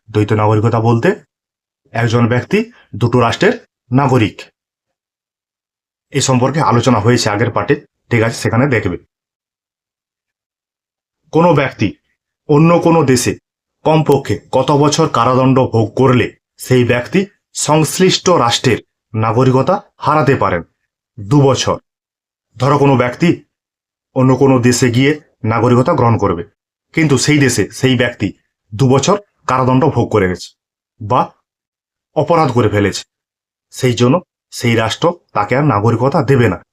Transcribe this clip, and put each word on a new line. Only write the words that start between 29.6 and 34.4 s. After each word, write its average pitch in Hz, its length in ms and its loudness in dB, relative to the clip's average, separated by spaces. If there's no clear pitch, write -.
ভোগ 117 180 -2
করে 101 200 0
গেছে 90 200 -8
বা 110 200 -2
অপরাধ 160 340 0
করে 113 180 0
ফেলেছে, 101 340 -2
সেই 127 220 -2
জন্য 120 220 2